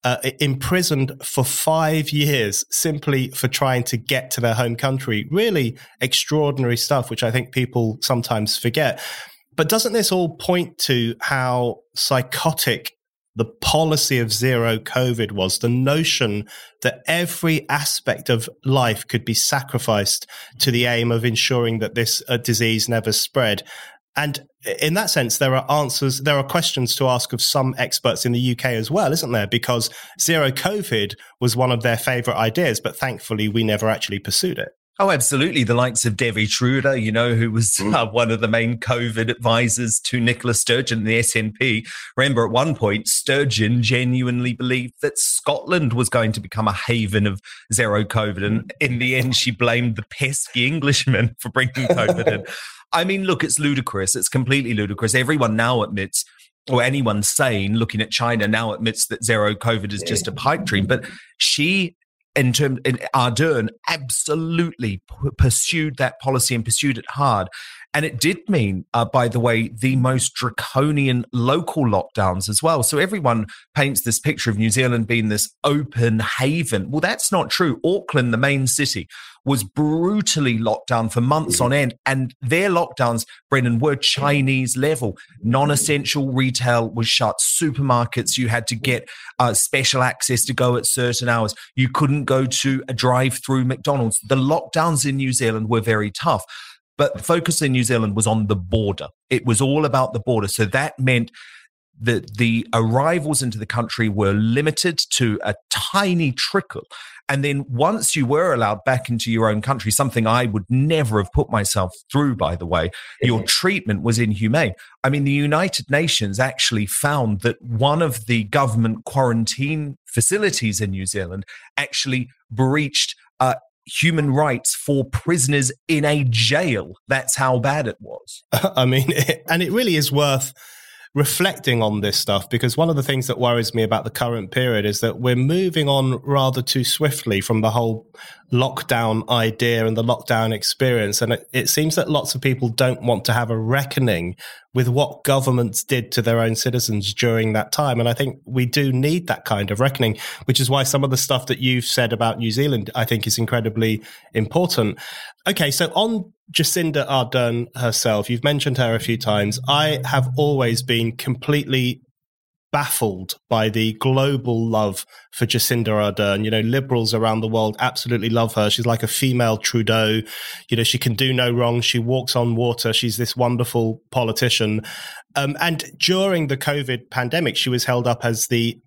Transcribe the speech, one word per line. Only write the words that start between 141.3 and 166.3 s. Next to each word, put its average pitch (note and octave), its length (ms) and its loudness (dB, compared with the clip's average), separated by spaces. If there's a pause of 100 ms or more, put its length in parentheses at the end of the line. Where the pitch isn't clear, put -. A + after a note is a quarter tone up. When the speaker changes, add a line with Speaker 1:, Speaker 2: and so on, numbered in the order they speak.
Speaker 1:
it, - 200 -6
it C3 160 0
seems D#3 260 0
that - 140 -2
lots D3 260 -2
of C3 60 -6
people B2+ 280 0
don't A#2 320 0
want A2+ 240 0
to A#2 80 0
have A#2 160 0
a A2+ 80 -2
reckoning A2+ 800 0 (400)
with B2+ 120 2
what C3 360 0
governments B2+ 600 0
did B2 280 -2
to A#2+ 100 0
their A#2 180 2
own A2+ 160 2
citizens A2 600 -2
during A2+ 380 2
that G#2+ 180 -2
time. C3 280 0
And A#2 80 2
I A#2 60 2
think C3+ 320 -4
we B2+ 220 0
do C#3 260 0
need D3+ 320 0
that - 180 -4
kind G2+ 280 -2
of G#2 80 -4
reckoning, B2+ 380 2 (280)
which - 140 2
is C3 100 0
why C3+ 140 2
some C#3 200 0
of C#3 60 0
the C3 80 2
stuff C3 300 0
that C3 100 0
you've B2+ 280 0
said A#2 280 0
about A2+ 240 0
New A2+ 140 -2
Zealand, B2 420 0
I A#2+ 120 0
think, A2+ 200 -2
is A2+ 140 0
incredibly A2 640 0 (320)
important. A2+ 640 0 (500)
Okay, D#3+ 220 0
so E3 240 0
on G#3+ 360 -2 (220)
Jacinda D#3+ 540 0
Ardern A#2+ 680 0
herself, A2+ 540 0
you've A#2+ 140 -2
mentioned C#3+ 340 0
her A#2 180 2
a A2 40 0
few A2+ 180 -2
times. G#2 500 0
I D3 380 2
have C3 320 0
always C3 440 2
been A#2 360 0
completely C3 840 -2 (720)
baffled G#2+ 640 -2 (140)
by A2 200 2
the A2 240 0
global B2 760 0
love G#2+ 360 0 (260)
for - 140 0
Jacinda A#2 420 0
Ardern. G#2 580 0